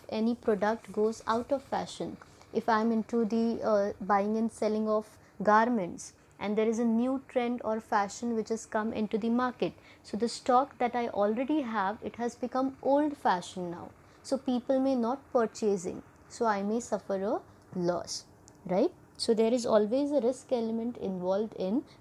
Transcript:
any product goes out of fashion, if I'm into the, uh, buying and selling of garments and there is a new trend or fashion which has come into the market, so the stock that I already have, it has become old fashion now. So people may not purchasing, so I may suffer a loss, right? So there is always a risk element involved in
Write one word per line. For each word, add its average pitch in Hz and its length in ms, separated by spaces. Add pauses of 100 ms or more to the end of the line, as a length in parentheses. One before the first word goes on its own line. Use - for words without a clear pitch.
any 220 240
product 214 580
goes 214 360
out 233 240
of 269 100
fashion, - 560 (340)
if - 160
I'm 226 240
into 226 320
the, 226 400
uh, 208 400
buying 208 320
and 226 160
selling 214 380
of 214 160 (380)
garments 214 720 (260)
and 208 180
there 220 100
is 226 120
a 240 60
new 247 420
trend 240 360
or 220 160
fashion 220 560
which 214 140
has 226 160
come 220 280
into 214 260
the 226 100
market, 247 440 (280)
so - 160
the 233 100
stock 262 520
that 240 160
I 240 140
already 247 520
have, 220 420
it 214 120
has 233 180
become 262 480
old 285 340
fashion 180 540
now. - 200 (340)
So 262 160
people 262 400
may 269 160
not 240 240 (120)
purchasing, 208 680 (260)
so - 200
I 202 160
may 214 160
suffer 196 440
a 262 160 (360)
loss, 175 500 (400)
right? 190 260 (260)
So - 160
there 226 200
is 233 120
always 226 460
a 285 100
risk 254 300
element 226 460
involved 190 580
in 208 280 (180)